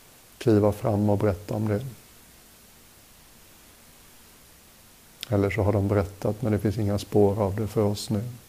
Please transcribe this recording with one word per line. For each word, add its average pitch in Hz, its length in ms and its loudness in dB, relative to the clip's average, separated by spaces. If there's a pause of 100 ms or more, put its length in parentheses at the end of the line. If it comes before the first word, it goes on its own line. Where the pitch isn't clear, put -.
(420)
kliva 104 300 4
fram 104 380 0
och 101 80 2
berätta 104 360 -2
om 107 140 -4
det. 107 180 -4 (3500)
Eller 101 220 2
så 101 120 -2
har 98 100 2
de 101 160 0
berättat, 101 540 -2
men 110 100 0
det 101 60 0
finns 107 200 -2
inga 104 200 0
spår 104 440 2
av 98 140 -2
det 110 100 -4
för 110 160 -2
oss 104 280 -2
nu. 104 120 -2 (260)